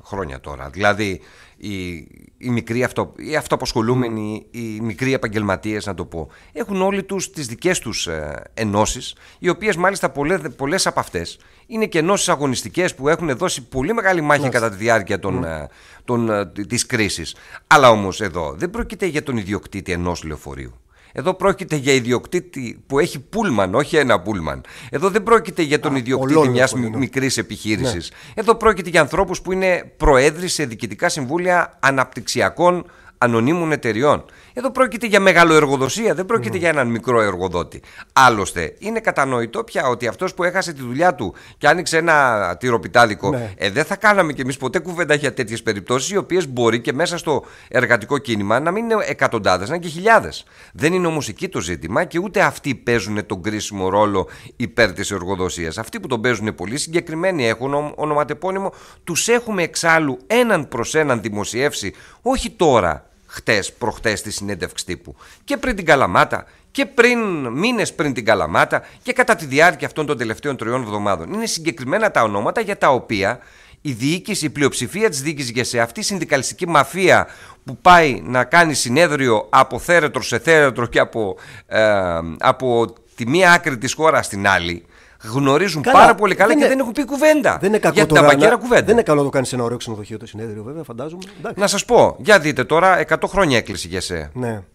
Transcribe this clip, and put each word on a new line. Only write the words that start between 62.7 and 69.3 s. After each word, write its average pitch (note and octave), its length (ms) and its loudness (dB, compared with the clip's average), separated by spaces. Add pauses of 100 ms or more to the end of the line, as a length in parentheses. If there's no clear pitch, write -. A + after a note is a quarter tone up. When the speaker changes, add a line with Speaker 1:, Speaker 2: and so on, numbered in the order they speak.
Speaker 1:
χτες, - 460 -2
προχτές G#2+ 460 -4
στη G#2 120 -12
συνέντευξη F#2 540 -8
τύπου. E2 300 -12 (280)
Και C#4+ 140 -4
πριν B3+ 180 -4
την F#3 100 -8
Καλαμάτα, C3 600 2 (260)
και C#4 140 -2
πριν, B3 340 2 (280)
μήνες F3+ 460 -2
πριν D3 200 -2
την A#2 120 -6
Καλαμάτα, G#2+ 560 2 (220)
και B3 100 -4
κατά A#3+ 220 2